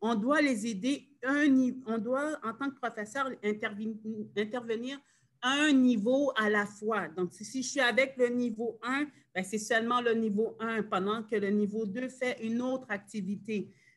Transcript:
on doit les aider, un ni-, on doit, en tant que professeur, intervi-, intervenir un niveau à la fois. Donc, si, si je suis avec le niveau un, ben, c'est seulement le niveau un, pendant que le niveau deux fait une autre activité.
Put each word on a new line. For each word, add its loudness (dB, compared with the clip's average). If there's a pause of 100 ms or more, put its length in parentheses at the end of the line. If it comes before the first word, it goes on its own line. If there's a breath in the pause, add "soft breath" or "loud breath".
on 2
doit 2
les 2
aider, -4 (140)
un 2
ni-, 4
on -2
doit, -2
en -4
tant -4
que -8
professeur, -4 (100)
intervi-, -2 (400)
intervenir -4 (420 soft breath)
un 4
niveau 4
à 2
la 4
fois. -2
Donc, -2
si, -16
si -6
je -6
suis -2
avec 2
le 4
niveau -2
un, 0 (280 loud breath)
ben, -2
c'est -4
seulement 0
le 2
niveau 0
un, -2
pendant -2
que -4
le 0
niveau 0
deux -4
fait -4
une -2
autre -4
activité. -6 (260 loud breath)